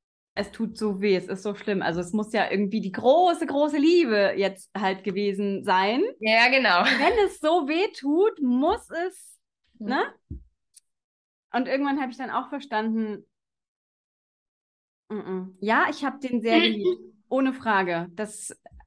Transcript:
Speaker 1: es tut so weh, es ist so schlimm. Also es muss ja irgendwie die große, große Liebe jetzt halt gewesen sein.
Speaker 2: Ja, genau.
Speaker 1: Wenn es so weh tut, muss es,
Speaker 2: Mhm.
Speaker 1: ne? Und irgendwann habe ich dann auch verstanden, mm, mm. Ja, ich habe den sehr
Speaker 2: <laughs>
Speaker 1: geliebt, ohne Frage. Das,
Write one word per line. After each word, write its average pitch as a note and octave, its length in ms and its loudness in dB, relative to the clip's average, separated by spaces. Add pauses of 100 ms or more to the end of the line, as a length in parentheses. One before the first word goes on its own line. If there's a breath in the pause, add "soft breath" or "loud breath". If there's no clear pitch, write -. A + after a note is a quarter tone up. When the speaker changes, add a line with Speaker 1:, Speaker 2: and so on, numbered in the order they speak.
(340)
Speaker 1:
es G3+ 180 -4
tut A3+ 240 -6
so G3+ 240 -4
weh, G3 160 4
es F3+ 120 -4
ist F#3+ 140 -8
so G#3 120 -4
schlimm. G3+ 280 -4
Also E3+ 180 -2
es F3 120 -6
muss G#3+ 200 -2
ja G#3 180 0
irgendwie G3+ 300 -2
die F#3 120 -6
große, E4 540 4
große C#4+ 320 0
Liebe C#4 580 4
jetzt F#3+ 400 -2
halt F#3+ 260 -2
gewesen G3+ 640 -2
sein. G3+ 380 2 (180)
Speaker 2:
Ja, A3+ 280 4
genau. A3+ 360 4
Speaker 1:
Wenn E4 420 2
es - 140 -8
so D#4 280 2
weh F4 240 0
tut, E4+ 500 0
muss C4+ 480 0
es, F4 480 -8 (400)
Speaker 2:
Mhm. G#3 100 -10
Speaker 1:
ne? C#4 140 0 (1500)
Und B3+ 160 -2
irgendwann C#4 340 -2
habe C4 120 -6
ich - 60 -16
dann C4 120 -8
auch C4 200 -4
verstanden, A3 760 -4 (1800)
mm, G#3+ 60 -10
mm. F#3 460 -8
Ja, A#3 300 0
ich - 140 -8
habe C4+ 140 -6
den B3 220 -4
sehr A3+ 200 4
Speaker 2:
<laughs> - 0 -
Speaker 1:
geliebt, G#3+ 400 0 (280)
ohne C4 240 0
Frage. F#3 600 0
Das, - 440 -10 (300)